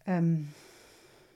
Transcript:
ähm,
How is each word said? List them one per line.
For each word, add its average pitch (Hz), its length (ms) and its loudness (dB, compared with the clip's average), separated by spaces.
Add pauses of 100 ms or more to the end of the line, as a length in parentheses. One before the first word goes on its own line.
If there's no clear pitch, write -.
ähm, 165 440 0 (880)